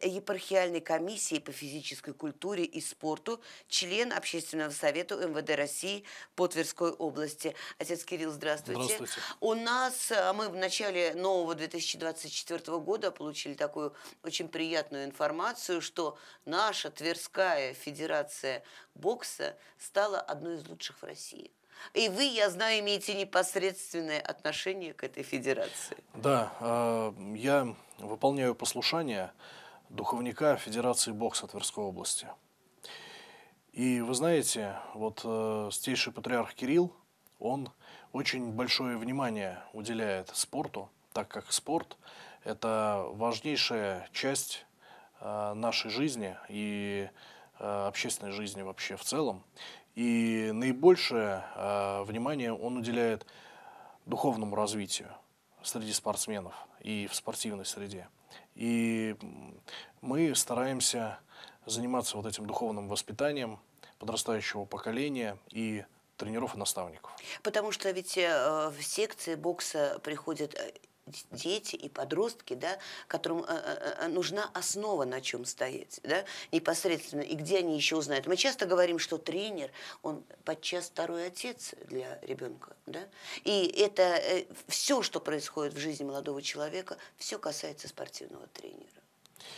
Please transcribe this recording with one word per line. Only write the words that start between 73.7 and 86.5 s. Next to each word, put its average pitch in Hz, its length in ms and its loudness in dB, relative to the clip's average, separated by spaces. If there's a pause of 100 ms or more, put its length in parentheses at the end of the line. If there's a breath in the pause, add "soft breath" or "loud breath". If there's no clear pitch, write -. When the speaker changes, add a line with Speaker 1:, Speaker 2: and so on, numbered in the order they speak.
Speaker 1:
э, 165 80 0
нужна 180 440 0
основа, 196 520 0
на 127 160 -2
чём 123 240 -4
стоять, - 580 -4
да, 165 220 2 (260 loud breath)
непосредственно, 165 720 2
и - 140 -4
где 160 240 2
они 170 160 2
ещё 151 220 4
узнают. 143 300 2
Мы 180 80 4
часто 262 300 4
говорим, 175 340 8
что 160 180 0
тренер, 165 540 -4 (320 loud breath)
он 151 200 -4 (200)
подчас 165 460 -2
второй 170 380 -2
отец - 460 -8 (120)
для 127 360 -6
ребёнка, 127 540 -8 (120)
да, 185 200 -8 (380 loud breath)
и 196 200 4
это, 202 380 6
э, 180 420 4 (220)
всё, - 340 4
что 165 200 0
происходит 151 520 -2
в 151 40 -8
жизни 147 260 -4
молодого 139 380 -4
человека, 156 560 -4 (200 loud breath)